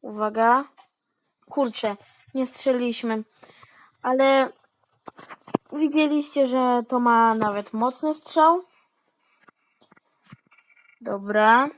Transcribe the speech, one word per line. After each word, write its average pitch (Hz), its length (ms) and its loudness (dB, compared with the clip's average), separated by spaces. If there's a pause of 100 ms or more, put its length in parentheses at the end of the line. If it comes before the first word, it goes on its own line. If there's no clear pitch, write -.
Uwaga. 220 600 0 (840)
Kurczę, 226 480 -4 (360)
nie 262 120 -2
strzeliliśmy. 240 760 -2 (760)
Ale 269 480 2 (1200)
widzieliście, 294 720 0
że 247 400 0
to 247 120 -2
ma 226 360 4
nawet 208 380 -4
mocny 262 400 -4
strzał. 330 500 2 (2500)
Dobra. 214 680 2 (100)